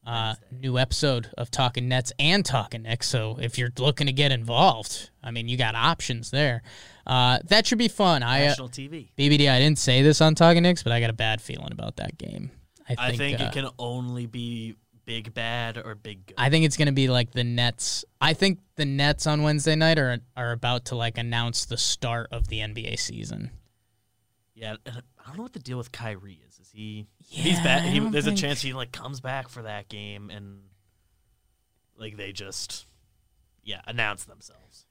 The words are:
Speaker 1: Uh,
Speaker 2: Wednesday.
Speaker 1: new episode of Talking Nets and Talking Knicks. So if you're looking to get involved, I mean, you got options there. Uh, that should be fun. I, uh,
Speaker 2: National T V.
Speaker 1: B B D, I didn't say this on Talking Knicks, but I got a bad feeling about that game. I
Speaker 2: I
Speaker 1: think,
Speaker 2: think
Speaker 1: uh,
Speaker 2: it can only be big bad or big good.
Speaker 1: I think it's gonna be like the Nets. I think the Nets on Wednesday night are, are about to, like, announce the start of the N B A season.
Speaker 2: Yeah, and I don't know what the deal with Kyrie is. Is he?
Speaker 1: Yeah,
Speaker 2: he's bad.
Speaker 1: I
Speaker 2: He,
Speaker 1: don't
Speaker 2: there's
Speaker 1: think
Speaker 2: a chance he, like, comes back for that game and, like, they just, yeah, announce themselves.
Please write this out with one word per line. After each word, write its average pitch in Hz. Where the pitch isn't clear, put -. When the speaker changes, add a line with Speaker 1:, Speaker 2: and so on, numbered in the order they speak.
Speaker 1:
Uh, 113
Speaker 2:
Wednesday. -
Speaker 1:
new 127
episode 127
of 117
Talking 123
Nets 127
and 170
Talking 117
Knicks. 113
So 110
if 117
you're 123
looking 143
to 139
get 139
involved, 120
I 117
mean, 117
you 123
got 113
options 120
there. 131
Uh, 127
that 214
should 233
be 233
fun. 175
I, 127
uh, 143
Speaker 2:
National 131
T 135
V. 147
Speaker 1:
B 143
B 147
D, 143
I 127
didn't 143
say 127
this 147
on 156
Talking 170
Knicks, 175
but 117
I 117
got 117
a 113
bad 110
feeling -
about -
that -
game. -
I 123
Speaker 2:
I 123
Speaker 1:
think, 143
Speaker 2:
think -
Speaker 1:
uh, 113
Speaker 2:
it -
can 135
only 123
be 117
big 113
bad 117
or 110
big 104
good. -
Speaker 1:
I 127
think 160
it's 143
gonna 147
be 135
like 123
the 123
Nets. 120
I 151
think 185
the 151
Nets 143
on 151
Wednesday 151
night 160
are, 123
are 120
about 123
to, 127
like, 117
announce 117
the 113
start 117
of 113
the 110
N 107
B 113
A 110
season. -
Speaker 2:
Yeah, 110
and 120
I -
don't 147
know 220
what 254
the 196
deal 127
with 123
Kyrie 98
is. -
Is 98
he? 107
Speaker 1:
Yeah, 156
Speaker 2:
he's 175
bad. 135
Speaker 1:
I -
Speaker 2:
He, 143
Speaker 1:
don't -
Speaker 2:
there's 147
Speaker 1:
think 151
Speaker 2:
a 190
chance 143
he, 131
like, 127
comes 135
back 131
for 120
that 104
game 104
and, 98
like, 107
they 101
just, -
yeah, 101
announce 110
themselves. -